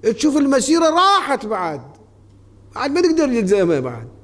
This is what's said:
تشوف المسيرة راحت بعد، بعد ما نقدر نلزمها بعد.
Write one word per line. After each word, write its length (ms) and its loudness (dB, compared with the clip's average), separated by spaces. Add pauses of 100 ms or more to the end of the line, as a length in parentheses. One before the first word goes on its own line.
تشوف 340 0
المسيرة 520 2
راحت 560 2
بعد، 360 -6 (920)
بعد 160 -6
ما 100 -2
نقدر 240 2
نلزمها 540 0
بعد. 280 -10 (160)